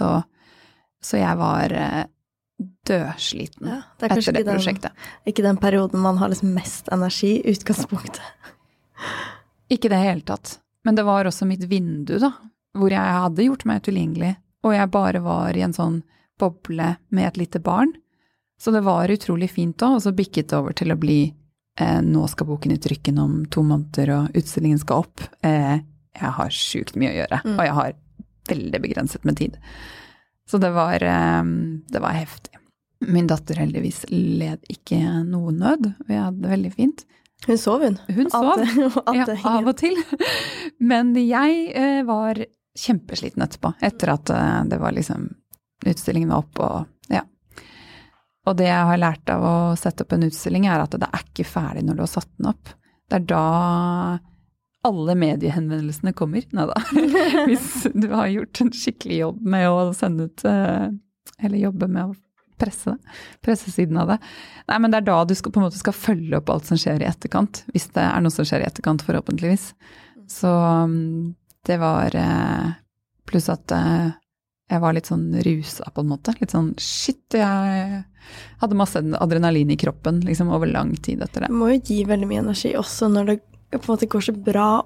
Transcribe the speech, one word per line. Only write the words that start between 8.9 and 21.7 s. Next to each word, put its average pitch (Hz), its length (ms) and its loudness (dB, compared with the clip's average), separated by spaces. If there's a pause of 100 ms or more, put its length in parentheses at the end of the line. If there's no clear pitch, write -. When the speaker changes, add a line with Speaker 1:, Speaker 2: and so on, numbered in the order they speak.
Speaker 1:
Ikke 233 220 2
det 190 80 4
hele 190 220 2
tatt. - 380 -10 (260)
Men 220 100 4
det 214 80 4
var 196 240 2
også 185 220 -2
mitt 185 180 -2
vindu, 170 540 -2
da, 269 100 4 (440)
hvor 196 180 4
jeg 190 80 0 (180)
hadde 180 280 2
gjort 269 200 -2
meg 214 160 0
tilgjengelig, 170 520 -2 (280)
og 220 100 4
jeg 202 200 2
bare 185 280 2
var 175 360 -2
i 180 80 0
en 170 100 -2
sånn 165 240 0 (400)
boble 170 540 -2 (180)
med 185 160 2
et 175 160 -4
lite 170 160 -4
barn. 202 320 2 (680)
Så 226 100 0
det 220 140 4
var 180 260 4
utrolig 185 400 0
fint 170 260 -2
da, 254 180 4
og 220 60 2
så 196 140 0
bikket 185 340 0
det 151 80 2
over 143 160 -2
til 160 200 -2
å 156 60 0
bli, 151 200 4 (580)